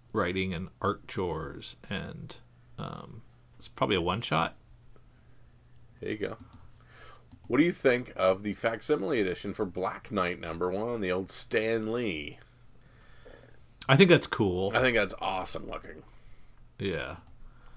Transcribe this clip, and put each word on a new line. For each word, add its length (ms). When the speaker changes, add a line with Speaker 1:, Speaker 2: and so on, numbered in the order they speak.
Speaker 1:
writing 440
and 140
art 260
chores, 680
and, 480
um, 420
it's 80
probably 280
a 60
one-shot. 540
Speaker 2:
There 80
you 80
go. 200
What 120
do 40
you 80
think 440
of 260
the 140
facsimile 680
edition 320
for 120
Black 460
Knight 280
number 320
one, 300
the 100
old 180
Stan 640
Lee? 460
Speaker 1:
I 80
think 140
that's 180
cool. 460
Speaker 2:
I 60
think 180
that's 240
awesome 480
looking. 320
Speaker 1:
Yeah. 380